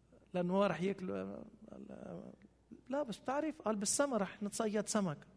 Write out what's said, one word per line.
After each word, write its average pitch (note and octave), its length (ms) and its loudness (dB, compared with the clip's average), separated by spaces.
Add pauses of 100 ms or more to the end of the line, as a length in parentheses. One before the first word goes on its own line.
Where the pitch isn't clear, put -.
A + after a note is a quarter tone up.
(340)
لأنه F3+ 200 2
هو G3+ 100 8
رح E3+ 180 2
ياكل، F#3+ 240 0 (1800)
لا C#4 140 0
بس A#3 160 -6
بتعرف، D4 440 -2
قال: G#3+ 140 2
"بالسما B3 400 2
رح G3 260 -2
نتصيد G#3 460 2
سمك". F#3 300 2 (180)